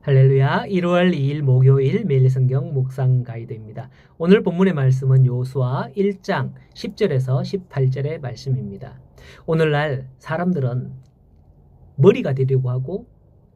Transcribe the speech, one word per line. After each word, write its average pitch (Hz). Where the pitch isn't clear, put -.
할렐루야, 135
일월 180
이일 143
목요일 135
매일 131
성경 131
묵상 127
가이드입니다. 113
오늘 185
본문의 180
말씀은 131
여호수아 127
일 196
장 139
십 -
절에서 139
십팔 139
절의 147
말씀입니다. 110
오늘날 151
사람들은 151
머리가 180
되려고 131
하고 135